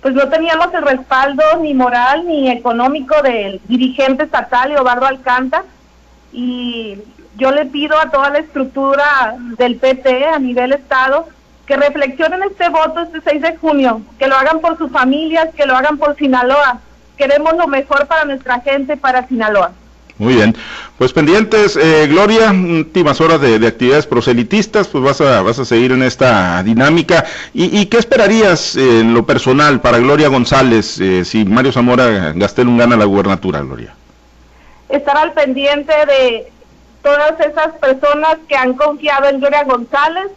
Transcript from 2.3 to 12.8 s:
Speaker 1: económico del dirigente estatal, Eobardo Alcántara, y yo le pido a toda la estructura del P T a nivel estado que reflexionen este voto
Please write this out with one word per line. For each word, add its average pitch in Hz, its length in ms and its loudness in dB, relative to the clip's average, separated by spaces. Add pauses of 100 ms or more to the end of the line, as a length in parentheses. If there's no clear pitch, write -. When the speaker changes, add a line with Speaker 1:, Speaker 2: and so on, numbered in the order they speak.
Speaker 1:
económico 254 720 -2
del 220 460 -4
dirigente 262 560 0
estatal, 254 480 -2
Eobardo 254 340 0
Alcántara, 262 580 -2 (720)
y 240 640 -8 (400)
yo 262 140 0
le 285 160 0
pido 285 320 -4
a 311 100 -2
toda 277 220 0
la 294 80 0
estructura 269 960 -2 (240)
del 247 160 0
P 262 180 0
T 262 320 0
a 311 140 0
nivel 247 340 -2
estado 277 560 -2 (380)
que 277 100 -2
reflexionen 285 640 -2
este 392 280 -2
voto 320 320 -2